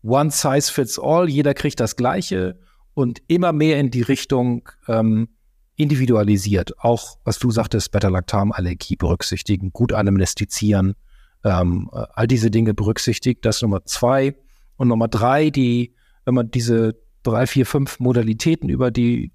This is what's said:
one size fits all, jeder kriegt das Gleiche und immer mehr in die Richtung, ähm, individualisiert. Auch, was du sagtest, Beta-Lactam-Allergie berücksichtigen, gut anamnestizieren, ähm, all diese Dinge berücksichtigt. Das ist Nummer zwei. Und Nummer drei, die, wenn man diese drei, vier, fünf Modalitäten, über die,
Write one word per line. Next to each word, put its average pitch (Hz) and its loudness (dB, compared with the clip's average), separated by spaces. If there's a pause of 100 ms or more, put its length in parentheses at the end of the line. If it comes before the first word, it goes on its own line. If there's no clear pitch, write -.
one 139 2
size 143 0
fits - -4
all, 165 0
jeder 143 0
kriegt - -4
das 113 -2
Gleiche 131 -2 (360)
und 123 -2
immer 170 2
mehr 151 2
in 139 2
die 123 -2
Richtung, 123 -2 (180)
ähm, 110 2 (480)
individualisiert. 107 2
Auch, - -2
was - -4
du 123 0
sagtest, 110 -2
Beta-Lactam-Allergie 92 -2
berücksichtigen, 92 -2
gut 117 0
anamnestizieren, 98 0 (500)
ähm, 90 0
all - -4
diese 113 2
Dinge 110 2
berücksichtigt. 110 -2
Das 110 0
ist - -4
Nummer 98 -2
zwei. 135 0 (420)
Und 127 0
Nummer 113 2
drei, 131 2
die, 120 0 (300)
wenn 127 0
man 117 0
diese 113 0 (260)
drei, 123 0
vier, 131 2
fünf - -2
Modalitäten, 120 0
über 127 0
die, 120 0